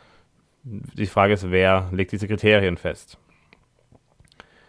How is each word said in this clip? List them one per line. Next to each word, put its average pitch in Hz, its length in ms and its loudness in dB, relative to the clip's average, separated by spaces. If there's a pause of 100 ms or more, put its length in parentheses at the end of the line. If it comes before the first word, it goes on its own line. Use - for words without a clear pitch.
(640)
die 104 440 -10
Frage 101 260 2
ist, 95 160 -2
wer 92 420 2
legt 92 200 -4
diese 101 160 -6
Kriterien 101 500 2
fest? - 400 -12 (1500)